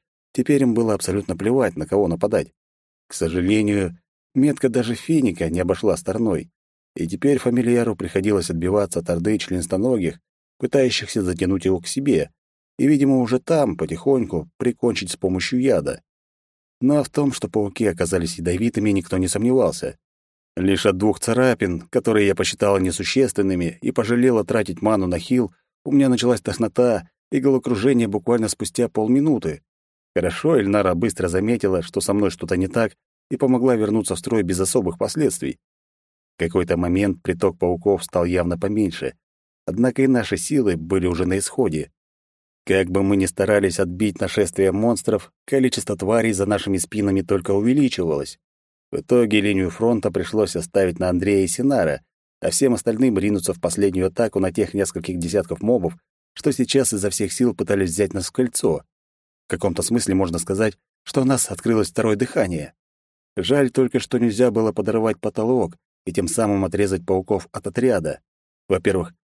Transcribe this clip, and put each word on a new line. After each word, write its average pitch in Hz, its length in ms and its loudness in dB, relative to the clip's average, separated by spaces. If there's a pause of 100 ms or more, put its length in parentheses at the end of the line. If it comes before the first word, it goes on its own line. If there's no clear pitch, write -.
(320)
теперь 135 300 2
им 120 120 2
было 110 200 0
абсолютно 95 420 -4
плевать, 107 400 0
на 147 100 -6
кого 98 220 2
нападать. 85 440 0 (540)
К - 80 -16
сожалению, 92 800 0 (380)
метка 139 340 2
даже 120 280 -2
финика 117 520 0
не 85 120 0
обошла 92 360 0
стороной. 98 540 -2 (460)
И 82 100 -4
теперь 123 320 0
фамильяру 120 560 0
приходилось 95 560 0
отбиваться 90 500 0
от 85 100 -4
орды 87 280 0
членистоногих, 92 800 -2 (400)
пытающихся 123 640 0
затянуть 90 440 -2
его 92 120 2
к 85 80 -14
себе, 135 440 0 (480)
и, 120 100 2
видимо, 139 300 4
уже 123 200 2
там, 147 380 0
потихоньку, 95 800 -2
прикончить 117 540 -2
с - 60 -10
помощью 92 440 -2
яда. 80 420 0 (800)
Но 143 240 4
в - 60 -10
том, 143 220 0
что - 160 -6
пауки 104 380 -2
оказались 87 520 0
ядовитыми, 101 520 0
никто 95 280 -2
не 92 100 0
сомневался. 104 680 0 (580)
Лишь 95 300 2
от 98 100 4
двух 98 240 0
царапин, 113 640 0
которые 107 440 2
я 98 80 4
посчитала 98 440 2
несущественными 92 1040 0
и - 100 -2
пожалела 120 520 2
тратить 95 380 -2
ману 104 240 2
на 87 120 0
хил, 117 360 0 (300)
у - 80 -8
меня 139 160 4
началась 120 320 2
тошнота 110 680 0 (220)
и 143 100 -2
головокружение 123 680 2
буквально 107 400 0
спустя 110 400 -4
полминуты. 113 720 0 (540)
Хорошо, 90 400 0
Эльнара 98 380 2
быстро 92 340 -2
заметила, 95 540 0
что - 180 -6
со 101 140 0
мной 101 160 2
что-то 87 260 -4
не 92 120 0
так, 113 280 -2 (340)
и 120 60 -4
помогла 127 400 2
вернуться 107 380 0
в 87 40 -4
строй 110 260 -2
без 87 140 -2
особых 92 380 0
последствий. 107 640 -2 (800)
В - 20 -14
какой-то 87 400 0
момент 90 440 0
приток 90 360 -2
пауков 90 440 0
стал 87 220 -2
явно 87 340 0
поменьше, 101 560 -2 (520)
однако 120 360 0
и 135 40 4
наши 117 320 0
силы 107 400 0
были 87 280 0
уже 87 200 0
на 90 100 0
исходе. 98 540 -2 (760)
Как 95 260 2
бы 98 120 0
мы 98 160 2
ни 95 80 2
старались 98 520 2
отбить 92 400 -2
нашествие 95 540 0
монстров, 107 600 0 (140)
количество 127 520 0
тварей 110 340 2
за 98 140 0
нашими 101 320 -2
спинами 98 420 -2
только 92 320 -2
увеличивалось. 101 880 0 (540)
В - 80 -4
итоге 110 420 2
линию 95 280 0
фронта 110 400 0
пришлось 92 460 -2
оставить 87 420 0
на 90 120 0
Андрея 95 340 2
и - 20 0
Синара, 101 540 0 (400)
а 135 80 -2
всем 135 240 2
остальным 117 460 0
ринуться 95 340 0
в 87 80 -18
последнюю 92 480 0
атаку 104 320 -2
на 92 100 0
тех 95 220 -2
нескольких 92 460 -4
десятков 85 420 -2
мобов, 101 340 0 (400)
что - 180 0
сейчас 127 420 0
изо 101 160 -2
всех 95 240 -4
сил 120 200 2
пытались 98 360 0
взять 95 240 0
нас 95 140 -6
в - 40 -14
кольцо. 110 500 -2 (640)
В - 20 -18
каком-то 90 340 -2
смысле 101 340 0
можно 87 240 0
сказать, 101 360 -2 (280)
что - 180 -2
у - 20 2
нас 131 280 0
открылось 110 380 0
второе 110 260 0
дыхание. 110 580 -2 (640)
Жаль 127 340 2
только, 127 300 0
что - 180 -2
нельзя 117 320 2
было 110 220 0
подорвать 110 480 -2
потолок 107 560 -2 (280)
и 92 80 -8
тем 90 140 -2
самым 101 380 0
отрезать 92 420 -2
пауков 92 460 -2
от - 140 -10
отряда. 98 540 -2 (480)
Во-первых, 92 460 0 (200)